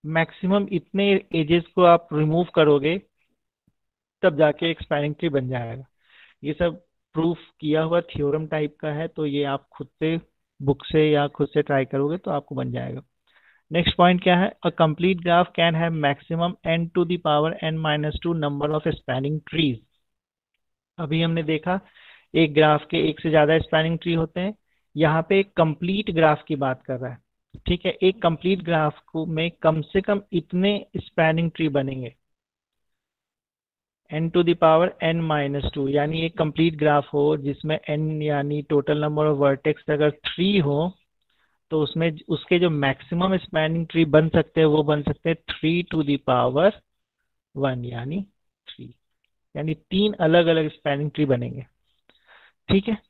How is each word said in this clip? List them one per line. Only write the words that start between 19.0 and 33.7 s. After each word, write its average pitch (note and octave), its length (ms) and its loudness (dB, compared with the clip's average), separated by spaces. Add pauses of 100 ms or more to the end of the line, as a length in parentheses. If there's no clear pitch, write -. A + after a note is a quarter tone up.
trees। D3 280 -2 (1200)
अभी D#3+ 240 -2
हमने E3 220 0
देखा D#3+ 360 -2 (560)
एक D#3 180 2
graph D3+ 380 4
के E3+ 60 -2 (120)
एक D3+ 100 -8
से E3 100 -4
ज्यादा D#3 300 4
spanning D#3+ 400 0
tree F3 140 -4
होते E3 260 -2
हैं, G3 140 -4 (420)
यहाँ D#3+ 340 2
पे G3 100 4
एक G3 140 -4
complete F3+ 580 0
graph D#3 360 2
की D#3 80 -4
बात C3+ 280 -4
कर B2+ 160 -8
रहा B2 120 -8
है, A#2+ 60 -16 (500)
ठीक F3 180 -2
है। F#3 60 0 (120)
एक F#3+ 180 2
complete F3 400 0
graph D#3+ 460 -2
को D#3+ 180 -6
में E3 240 -4 (120)
कम D#3+ 200 2
से F#3+ 200 -2
कम G3+ 200 -2 (120)
इतने F#3 520 -2 (120)
spanning E3 540 0
tree D#3 180 -2
बनेंगे, C3 440 -4 (2000)